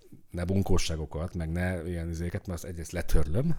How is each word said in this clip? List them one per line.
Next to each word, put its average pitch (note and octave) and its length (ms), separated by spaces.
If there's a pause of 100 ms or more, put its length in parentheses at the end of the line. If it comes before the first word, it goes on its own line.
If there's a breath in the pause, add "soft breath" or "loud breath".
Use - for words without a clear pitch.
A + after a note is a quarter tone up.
(300)
ne F2 140
bunkóságokat, E2+ 920
meg D#2+ 180
ne F2+ 360
ilyen E2+ 220
izéket, F2 360
mert E2+ 160
azt - 100
egyrészt E2 200
letörlöm, E2+ 680